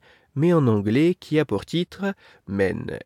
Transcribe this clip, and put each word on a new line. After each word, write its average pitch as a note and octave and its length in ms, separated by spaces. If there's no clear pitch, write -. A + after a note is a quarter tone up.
mais E3 180
en D3+ 140
anglais, A2+ 520
qui D3+ 200
a D3 60
pour G2 200
titre F#3 480
Men F#2 580